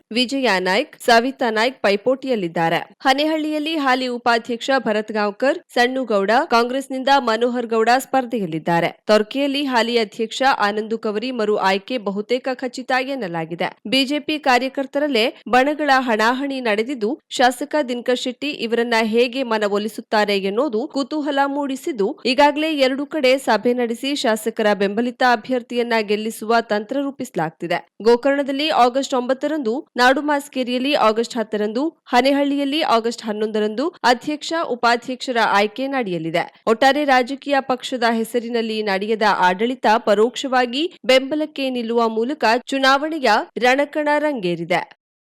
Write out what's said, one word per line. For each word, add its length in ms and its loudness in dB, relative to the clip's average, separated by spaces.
ವಿಜಯ 360 0
ನಾಯ್ಕ್, 380 0
ಸವಿತಾ 440 4
ನಾಯ್ಕ್ 320 -2
ಪೈಪೋಟಿಯಲ್ಲಿದ್ದಾರೆ. 1160 0
ಹನೇಹಳ್ಳಿಯಲ್ಲಿ 760 0
ಹಾಲಿ 300 0
ಉಪಾಧ್ಯಕ್ಷ 720 -2
ಭರತ್ 340 -2
ಗಾಂವ್ಕರ್, 460 0
ಸಣ್ಣುಗೌಡ, 560 0
ಕಾಂಗ್ರೆಸ್ನಿಂದ 640 0
ಮನೋಹರ್ 480 0
ಗೌಡ 220 0
ಸ್ಪರ್ಧೆಯಲ್ಲಿದ್ದಾರೆ. 1080 -2
ತೊರ್ಕೆಯಲ್ಲಿ 580 2
ಹಾಲಿ 340 0
ಅಧ್ಯಕ್ಷ 440 -4
ಆನಂದು 400 -2
ಕವರಿ 320 -4
ಮರು 260 0
ಆಯ್ಕೆ 420 0
ಬಹುತೇಕ 560 -4
ಖಚಿತ 460 -6
ಎನ್ನಲಾಗಿದೆ. 880 -6
ಬಿ 160 2
ಜೆ 140 -2
ಪಿ 200 -4
ಕಾರ್ಯಕರ್ತರಲ್ಲೇ 1120 -2
ಬಣಗಳ 500 2
ಹಣಾಹಣಿ 600 0
ನಡೆದಿದ್ದು, 680 -2
ಶಾಸಕ 460 0
ದಿನಕರ್ 300 -2
ಶೆಟ್ಟಿ 320 -6
ಇವರನ್ನ 520 -2
ಹೇಗೆ 400 0
ಮನವೊಲಿಸುತ್ತಾರೆ 960 0
ಎನ್ನುವುದು 480 -2
ಕುತೂಹಲ 600 -4
ಮೂಡಿಸಿದ್ದು, 800 -4
ಈಗಾಗಲೇ 460 2
ಎರಡು 340 0
ಕಡೆ 320 2
ಸಭೆ 340 0
ನಡೆಸಿ 420 -2
ಶಾಸಕರ 600 -2
ಬೆಂಬಲಿತ 480 -2
ಅಭ್ಯರ್ಥಿಯನ್ನ 680 -2
ಗೆಲ್ಲಿಸುವ 600 -2
ತಂತ್ರ 420 -2
ರೂಪಿಸಲಾಗ್ತಿದೆ. 1000 -6
ಗೋಕರ್ಣದಲ್ಲಿ 680 2
ಆಗಸ್ಟ್ 460 2
ಒಂಬತ್ತರಂದು, 720 -2
ನಾಡುಮಾಸ್ಕೇರಿಯಲ್ಲಿ 960 0
ಆಗಸ್ಟ್ 420 2
ಹತ್ತರಂದು, 520 -2
ಹನೇಹಳ್ಳಿಯಲ್ಲಿ 800 2
ಆಗಸ್ಟ್ 400 -2
ಹನ್ನೊಂದರಂದು 640 -2
ಅಧ್ಯಕ್ಷ, 640 -2
ಉಪಾಧ್ಯಕ್ಷರ 720 -2
ಆಯ್ಕೆ 420 0
ನಡೆಯಲಿದೆ. 800 -4
ಒಟ್ಟಾರೆ 380 4
ರಾಜಕೀಯ 560 0
ಪಕ್ಷದ 500 -4
ಹೆಸರಿನಲ್ಲಿ 720 -2
ನಡೆಯದ 400 -2
ಆಡಳಿತ 480 0
ಪರೋಕ್ಷವಾಗಿ 1080 0
ಬೆಂಬಲಕ್ಕೆ 640 0
ನಿಲ್ಲುವ 380 0
ಮೂಲಕ 360 -2
ಚುನಾವಣೆಯ 640 2
ರಣಕಣ 500 0
ರಂಗೇರಿದೆ. 840 -2